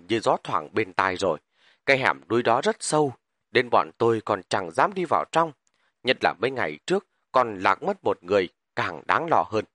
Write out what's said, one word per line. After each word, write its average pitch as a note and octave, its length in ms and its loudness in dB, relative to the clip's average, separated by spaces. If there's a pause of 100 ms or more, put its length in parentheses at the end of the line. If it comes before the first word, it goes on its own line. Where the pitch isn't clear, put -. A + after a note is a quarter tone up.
như A2 120 -2
gió C#3 240 0
thoảng E2 300 -4
bên G2 200 -4
tai F#2+ 220 0
rồi. F2+ 240 -2 (460)
Cái C3+ 120 4
hẻm F2+ 320 2
núi A#2 140 0
đó A#2 180 2
rất G#3+ 180 -2
sâu, D3+ 340 0 (380)
đến A#2+ 200 2
bọn E2+ 260 2
tôi A2+ 280 2
còn G2+ 240 -2
chẳng F#2+ 220 -4
dám D#3 220 0
đi F#3 160 -4
vào F2 220 0
trong. E3 200 0 (520)
Nhất B2+ 180 0
là D#2+ 180 0
mấy A#2+ 120 0
ngày F2+ 340 -4
trước, F#3+ 220 -2 (240)
còn A#2 280 0
lạc G2 240 2
mất F#3+ 200 -6
một G#2 200 -2
người, F2+ 260 0 (260)
càng F#2+ 320 -6
đáng B2+ 240 2
lo G#2 180 4
hơn. G#2+ 260 -2